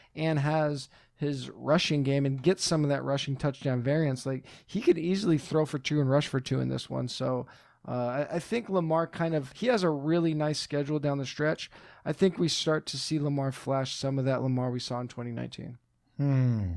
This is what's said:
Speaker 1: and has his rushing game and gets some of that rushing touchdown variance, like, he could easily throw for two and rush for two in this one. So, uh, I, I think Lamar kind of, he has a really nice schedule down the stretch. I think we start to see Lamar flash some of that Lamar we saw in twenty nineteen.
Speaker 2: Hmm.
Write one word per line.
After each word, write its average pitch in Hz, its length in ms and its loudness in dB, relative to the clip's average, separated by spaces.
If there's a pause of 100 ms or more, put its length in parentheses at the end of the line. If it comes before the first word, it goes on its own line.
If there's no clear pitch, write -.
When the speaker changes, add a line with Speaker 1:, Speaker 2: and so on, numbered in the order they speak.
(160)
Speaker 1:
and 156 240 2
has 147 500 0 (260)
his 139 360 -4
rushing 156 500 2
game 139 240 2
and 135 160 0
gets 185 240 4
some 160 180 2
of 143 60 2
that 135 140 0
rushing 135 320 -2
touchdown 135 480 -2
variance, 139 420 2
like, 135 200 -4 (200)
he 208 160 -4
could - 160 4
easily 175 400 2
throw 156 260 0
for 147 140 -4
two 147 240 0
and 135 80 2
rush 143 180 4
for 135 120 -2
two 131 200 -2
in 127 100 -2
this 131 200 -6
one. 127 180 -4
So, 127 380 -4 (420)
uh, 123 440 -2
I, 165 60 -6
I - 20 0
think 226 280 -4
Lamar 165 380 2
kind 165 300 -2
of, 135 160 -2
he - 160 -4
has 226 160 4
a 170 80 4
really 160 420 2
nice 151 240 0
schedule 147 400 -2
down 143 220 0
the 135 80 -4
stretch. - 420 -2 (340)
I 156 100 -4
think 190 260 2
we 170 80 2
start 156 400 0
to 143 100 -8
see 156 220 -4
Lamar 139 320 0
flash 135 440 -2
some 135 220 -2
of 131 80 0
that 131 160 2
Lamar 127 300 0
we 123 80 -4
saw 123 220 -6
in 123 60 -8
twenty 120 220 -8
nineteen. 123 480 -10 (400)
Speaker 2:
Hmm. 127 460 2 (140)